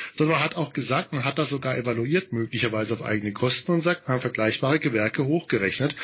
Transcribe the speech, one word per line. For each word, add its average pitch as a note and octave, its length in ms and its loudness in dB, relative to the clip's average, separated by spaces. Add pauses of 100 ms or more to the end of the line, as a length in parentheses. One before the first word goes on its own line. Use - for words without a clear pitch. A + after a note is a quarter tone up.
(140)
sondern D#3 240 4
man D3 80 2
hat D#3+ 100 -4
auch D3 160 -2
gesagt, C3 400 -2
man C3 140 -2
hat C#3 120 -2
das C#3+ 120 0
sogar C3 280 -2
evaluiert, B2 540 0
möglicherweise A2+ 640 0
auf G#2+ 80 -4
eigene G#2 320 -2
Kosten B2 400 0
und E3 80 2
sagt, E3+ 260 0
man C3 80 0
hat B2+ 60 -2
vergleichbare B2+ 580 0
Gewerke A#2 460 0
hochgerechnet. C3+ 800 0